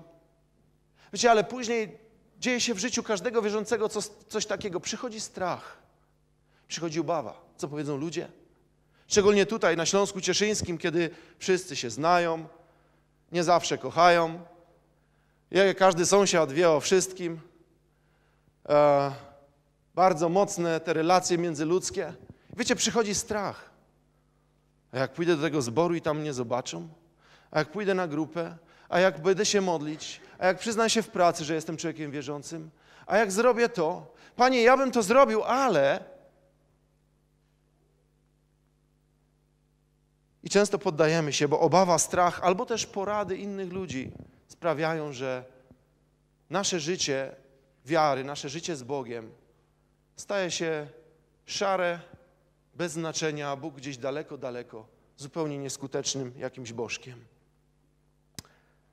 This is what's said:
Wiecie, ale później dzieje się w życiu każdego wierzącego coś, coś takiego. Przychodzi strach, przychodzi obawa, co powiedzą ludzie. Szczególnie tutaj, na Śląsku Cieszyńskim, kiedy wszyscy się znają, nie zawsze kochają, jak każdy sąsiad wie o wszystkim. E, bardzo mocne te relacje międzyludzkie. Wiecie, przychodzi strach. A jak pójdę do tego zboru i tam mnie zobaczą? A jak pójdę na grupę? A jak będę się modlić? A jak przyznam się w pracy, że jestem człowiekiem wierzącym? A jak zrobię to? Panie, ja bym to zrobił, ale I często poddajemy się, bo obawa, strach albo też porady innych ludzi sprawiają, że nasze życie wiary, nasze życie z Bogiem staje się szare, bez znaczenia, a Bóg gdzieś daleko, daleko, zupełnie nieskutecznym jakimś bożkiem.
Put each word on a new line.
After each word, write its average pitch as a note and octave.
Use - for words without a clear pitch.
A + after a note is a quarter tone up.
Wiecie, A#3
ale G#3+
później A3+
dzieje B3
się A#3
w F#3
życiu A3+
każdego A3
wierzącego G#3+
coś, G#3+
coś -
takiego. G3
Przychodzi A3
strach, -
przychodzi D#3+
obawa, D3
co F3
powiedzą D3
ludzie. D#3
Szczególnie G3+
tutaj, G3
na E3
Śląsku G3
Cieszyńskim, F3+
kiedy E3+
wszyscy F3+
się B2+
znają, E3
nie E3+
zawsze D#3+
kochają, E3
jak F#3
każdy F3+
sąsiad F3+
wie E3
o D3+
wszystkim. F3
E, C#3+
bardzo E3+
mocne E3+
te D#3+
relacje F3
międzyludzkie. E3+
Wiecie, A#3+
przychodzi G#3
strach. G3+
A B2
jak C3
pójdę E3+
do C#3+
tego D3+
zboru D3+
i D#3
tam D3+
mnie D3+
zobaczą? B2
A D#3+
jak D3
pójdę G3
na F#3
grupę? E3
A F3
jak F#3
będę F#3+
się G3+
modlić? D#3
A F3+
jak F#3
przyznam A3+
się A3
w -
pracy, E3+
że D3+
jestem D#3
człowiekiem D3
wierzącym? D3
A F3
jak G#3+
zrobię A#3
to? E3+
Panie, B3+
ja B3
bym C4+
to A#3
zrobił, A3
ale F#3+
I E3+
często G3+
poddajemy D#3
się, D3
bo C#3+
obawa, E3+
strach F3
albo F#3+
też A3
porady G3
innych G3
ludzi F#3+
sprawiają, D#3
że B2+
nasze F#3
życie C#3+
wiary, C#3+
nasze C#3+
życie E3
z B2+
Bogiem A#2
staje F#3+
się D#3+
szare, F3+
bez E3+
znaczenia, D3+
a C#3+
Bóg C#3
gdzieś C3+
daleko, C#3
daleko, A#2+
zupełnie D3
nieskutecznym C3+
jakimś B2
bożkiem. A#2+